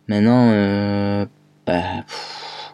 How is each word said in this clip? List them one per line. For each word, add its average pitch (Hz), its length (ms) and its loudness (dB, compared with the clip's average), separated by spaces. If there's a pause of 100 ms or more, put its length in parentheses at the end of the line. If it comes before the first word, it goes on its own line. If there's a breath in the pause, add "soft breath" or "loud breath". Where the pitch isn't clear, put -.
Maintenant, 117 440 4
euh, 101 720 0 (400)
bah, 87 160 0 (240)
pff, - 480 -14 (200)